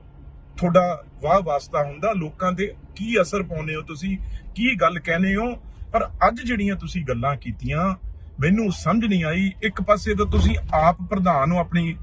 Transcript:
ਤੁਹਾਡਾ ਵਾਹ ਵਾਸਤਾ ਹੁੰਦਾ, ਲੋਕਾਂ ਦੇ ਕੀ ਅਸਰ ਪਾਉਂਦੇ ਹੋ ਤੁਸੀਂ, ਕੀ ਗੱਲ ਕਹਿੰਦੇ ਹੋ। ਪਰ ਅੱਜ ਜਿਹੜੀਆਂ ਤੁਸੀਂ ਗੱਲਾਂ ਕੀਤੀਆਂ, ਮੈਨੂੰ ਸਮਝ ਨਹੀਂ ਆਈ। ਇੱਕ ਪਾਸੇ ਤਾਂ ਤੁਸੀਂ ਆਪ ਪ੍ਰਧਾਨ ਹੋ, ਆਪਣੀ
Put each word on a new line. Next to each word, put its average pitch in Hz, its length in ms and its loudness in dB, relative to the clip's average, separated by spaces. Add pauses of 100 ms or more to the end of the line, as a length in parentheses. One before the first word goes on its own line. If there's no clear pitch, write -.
(560)
ਤੁਹਾਡਾ 175 480 2 (180)
ਵਾਹ 170 200 4
ਵਾਸਤਾ 147 400 -2
ਹੁੰਦਾ, 151 300 -2
ਲੋਕਾਂ 180 400 -2
ਦੇ 185 140 -4 (280)
ਕੀ 220 260 0
ਅਸਰ 190 220 0
ਪਾਉਂਦੇ 156 320 -8
ਹੋ 156 80 -8
ਤੁਸੀਂ, 165 340 -6 (380)
ਕੀ 247 260 0
ਗੱਲ 170 180 4
ਕਹਿੰਦੇ 185 380 0
ਹੋ। 240 180 -2 (380)
ਪਰ 226 160 0 (200)
ਅੱਜ 233 140 -2
ਜਿਹੜੀਆਂ 202 340 -2
ਤੁਸੀਂ 165 280 -6
ਗੱਲਾਂ 127 320 -2
ਕੀਤੀਆਂ, 127 520 -4 (520)
ਮੈਨੂੰ 196 320 4
ਸਮਝ 220 320 0
ਨਹੀਂ 190 200 2
ਆਈ। 185 260 0 (120)
ਇੱਕ 196 200 -2
ਪਾਸੇ 208 320 2
ਤਾਂ 202 120 2
ਤੁਸੀਂ - 300 4 (180)
ਆਪ 170 280 4
ਪ੍ਰਧਾਨ 180 500 2
ਹੋ, 180 60 2
ਆਪਣੀ 170 440 0